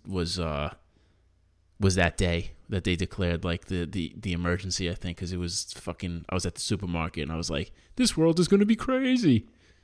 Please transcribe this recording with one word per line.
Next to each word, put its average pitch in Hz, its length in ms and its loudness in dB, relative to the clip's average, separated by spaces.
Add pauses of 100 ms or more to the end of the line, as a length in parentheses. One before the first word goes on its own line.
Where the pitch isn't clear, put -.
was, 90 320 -2
uh, 73 360 -2 (1040)
was 95 160 4
that 87 220 2
day 85 340 0 (160)
that 95 160 -4
they 90 140 2
declared, 87 480 -2
like, 87 220 -4
the, 87 180 -2
the, 80 320 -6
the 101 160 -4
emergency, 87 560 -2
I 85 60 -2
think, 87 220 -8
'cause 90 140 -8
it 90 60 -4
was 87 400 -6
fucking, 85 520 -8
I 92 60 -2
was 90 100 0
at 85 100 -4
the - 60 -10
supermarket, 85 640 -2
and 71 80 -6
I 80 60 -4
was 82 120 -4
like, 78 220 -4 (240)
"This 247 200 0
world 165 240 4
is 170 80 4
gonna 202 180 6
be 220 120 4
crazy." 254 680 4 (380)